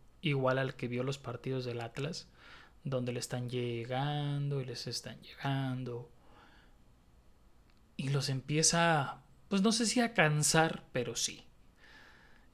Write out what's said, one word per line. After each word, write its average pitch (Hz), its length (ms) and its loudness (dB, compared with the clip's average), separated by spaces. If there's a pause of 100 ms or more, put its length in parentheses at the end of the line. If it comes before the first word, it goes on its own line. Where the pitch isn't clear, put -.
(200)
igual 131 380 2
al 135 160 -2
que 123 140 -6
vio 123 160 -2
los 139 120 -4
partidos 127 480 -6
del 120 160 -6
Atlas, 139 460 -8 (560)
donde 127 300 -2
le 120 80 -4
están 123 280 -4
llegando 139 1120 -2
y 131 40 -4
les 123 240 -8
están - 340 -8
llegando. 131 880 -4 (1900)
Y 135 120 -4
los 139 220 0
empieza, 151 920 2 (240)
pues, 196 160 2
no 220 80 6
sé 226 160 2
si 247 140 2
a 233 120 2
cansar, 156 760 4
pero 120 240 -4
sí. - 320 -4 (1080)